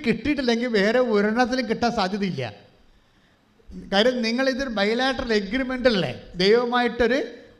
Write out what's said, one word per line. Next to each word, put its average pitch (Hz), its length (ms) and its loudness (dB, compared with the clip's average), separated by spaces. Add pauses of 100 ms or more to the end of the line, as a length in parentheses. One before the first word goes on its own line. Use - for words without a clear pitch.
കിട്ടിയിട്ടില്ലെങ്കിൽ 240 680 0 (100)
വേറെ 226 200 2 (140)
ഒരെണ്ണത്തിലും 226 560 0
കിട്ടാൻ 226 280 0
സാധ്യതയില്ല. 190 440 -2 (1500)
കാര്യം 233 240 4 (100)
നിങ്ങളിതൊരു 262 520 -2
ബൈലാറ്ററൽ 240 600 0
എഗ്രിമെൻ്റ് 247 520 0
അല്ലേ, 160 200 0 (300)
ദൈവമായിട്ടൊരു 240 760 2 (420)